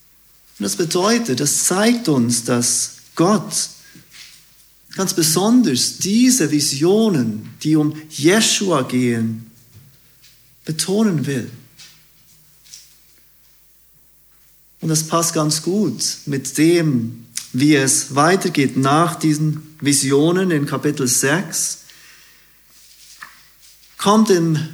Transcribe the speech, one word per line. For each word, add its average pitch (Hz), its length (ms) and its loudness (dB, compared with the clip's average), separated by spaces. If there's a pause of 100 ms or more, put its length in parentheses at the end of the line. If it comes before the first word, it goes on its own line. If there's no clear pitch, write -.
(580)
Und 202 60 -6
das 196 100 -6
bedeutet, 185 640 -2
das - 280 -2
zeigt 226 420 0
uns, 120 340 2
dass - 520 -2 (200)
Gott 180 380 0 (1400)
ganz 190 180 -2
besonders 175 840 2
diese 202 520 2
Visionen, 147 1000 0 (120)
die 156 140 2
um 151 180 0 (160)
Jeschua 180 720 0
gehen, 117 680 -2 (1120)
betonen 180 640 -2
will. 135 240 -6 (3250)
Und - 80 -4
das 156 160 0
passt 165 300 -2
ganz 151 280 -2
gut 175 380 -2 (260)
mit 139 320 -6
dem, 151 680 0 (260)
wie 147 220 2
es 135 400 0
weitergeht 151 600 0
nach 147 400 2
diesen 156 640 -2
Visionen 143 720 2
in 143 160 0
Kapitel 139 420 -2
sechs. - 720 -2 (2250)
Kommt 214 340 2
im, 165 280 2 (160)